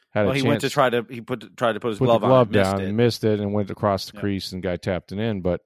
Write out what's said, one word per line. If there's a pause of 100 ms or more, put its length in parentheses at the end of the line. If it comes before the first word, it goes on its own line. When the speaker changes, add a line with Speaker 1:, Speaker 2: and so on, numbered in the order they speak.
Speaker 1:
had
Speaker 2:
Well,
Speaker 1:
a
Speaker 2:
he
Speaker 1:
chance.
Speaker 2:
went
to
try
to,
he
put,
tried
to
put
his
Speaker 1:
Put
Speaker 2:
glove
Speaker 1:
the
glove
Speaker 2:
on,
missed
Speaker 1:
down,
Speaker 2:
it.
Speaker 1:
missed
it,
and
went
across
the
Speaker 2:
Yeah.
Speaker 1:
crease
and
guy
tapped
it
in.
But